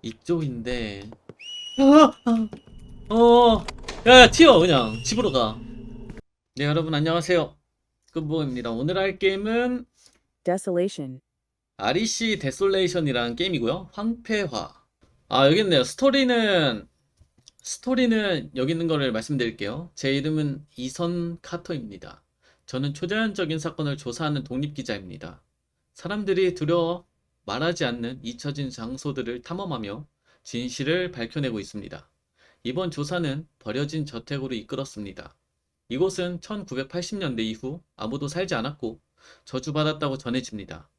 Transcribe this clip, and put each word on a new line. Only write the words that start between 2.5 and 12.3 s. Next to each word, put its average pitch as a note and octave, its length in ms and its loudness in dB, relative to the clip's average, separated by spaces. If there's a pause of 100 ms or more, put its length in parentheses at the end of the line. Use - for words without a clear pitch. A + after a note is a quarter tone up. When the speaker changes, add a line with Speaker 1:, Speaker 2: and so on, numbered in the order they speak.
Speaker 1:
어. A#3 520 8 (420)
야, B3+ 140 12
야, A#3 100 12
튀어, C4+ 280 10
그냥. C3 440 4
집으로 G#3 280 0
가. A2+ 280 0 (960)
네, C#3 100 -2
여러분, D#3 280 0
안녕하세요. E3 640 0 (580)
끝보입니다. D3 580 -4
오늘 D3 260 -2
할 F#3+ 220 -2
게임은 A3+ 680 0 (580)
Speaker 2:
Desolation. F3 760 -2 (580)
Speaker 1:
아리시 G3+ 640 -2